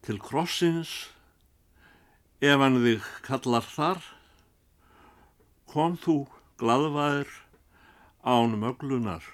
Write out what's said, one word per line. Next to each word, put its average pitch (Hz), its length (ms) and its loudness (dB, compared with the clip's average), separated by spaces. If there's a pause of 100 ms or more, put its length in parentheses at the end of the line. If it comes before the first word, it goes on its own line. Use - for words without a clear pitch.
Til 104 200 -8
krossins, 165 680 -2 (1500)
ef 143 200 6
hann 131 180 4
þig 117 280 2 (140)
kallar 123 440 -2
þar, 170 340 -4 (1700)
kom 165 300 0
þú 156 220 0 (320)
glaðvær 143 760 0 (960)
án 117 340 2
möglunar. 117 760 -4